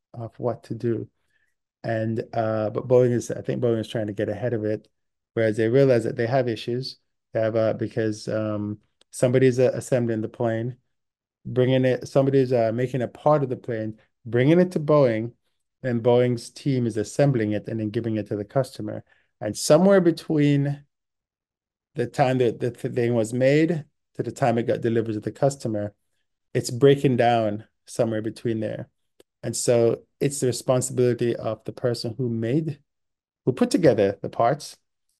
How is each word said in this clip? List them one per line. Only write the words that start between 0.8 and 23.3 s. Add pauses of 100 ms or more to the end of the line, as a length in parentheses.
And,
uh,
but
Boeing
is,
I
think
Boeing
is
trying
to
get
ahead
of
it, (460)
whereas
they
realize
that
they
have
issues. (340)
They
have,
uh,
because,
um, (300)
somebody's,
uh,
assembling
the
plane, (680)
bringing
it,
somebody's,
uh,
making
a
part
of
the
plane, (260)
bringing
it
to
Boeing, (500)
and
Boeing's
team
is
assembling
it
and
then
giving
it
to
the
customer. (360)
And
somewhere
between (1120)
the
time
that
the
th-,
thing
was